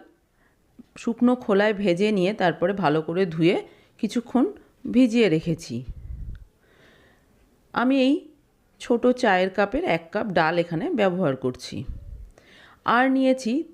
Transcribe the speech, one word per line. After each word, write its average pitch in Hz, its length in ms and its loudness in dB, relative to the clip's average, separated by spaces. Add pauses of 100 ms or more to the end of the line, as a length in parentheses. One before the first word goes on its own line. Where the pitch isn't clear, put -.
(1000)
শুকনো 240 380 0
খোলায় 214 380 2
ভেজে 196 380 0
নিয়ে 196 220 2
তারপরে 180 380 0
ভালো 160 300 0
করে 175 240 -2
ধুয়ে 165 360 0 (360)
কিছুক্ষণ 240 480 0 (440)
ভিজিয়ে 226 380 4
রেখেছি। 151 560 -2 (1900)
আমি 262 280 2
এই 277 280 2 (520)
ছোট 240 260 0
চায়ের 190 440 2
কাপের 208 340 -2
এক 170 280 -2
কাপ 208 140 -4
ডাল 170 320 0
এখানে 170 320 -2
ব্যবহার 185 460 0
করছি। - 480 -8 (1000)
আর 247 260 4
নিয়েছি 262 520 0 (120)